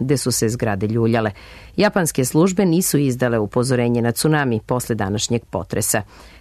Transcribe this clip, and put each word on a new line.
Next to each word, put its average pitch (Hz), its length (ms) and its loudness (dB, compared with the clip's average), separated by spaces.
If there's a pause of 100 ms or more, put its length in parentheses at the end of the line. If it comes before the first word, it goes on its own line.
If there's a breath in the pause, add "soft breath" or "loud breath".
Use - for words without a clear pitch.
gde 131 160 0
su 127 160 -2
se 117 160 0
zgrade 107 380 -2
ljuljale. 113 440 2 (460 loud breath)
Japanske 180 480 2
službe 185 420 2
nisu 175 320 2
izdale 127 400 0
upozorenje 120 640 0
na 117 100 2
tsunami 143 540 0
posle 123 280 -2
današnjeg 107 500 -4
potresa. - 580 -4 (380 loud breath)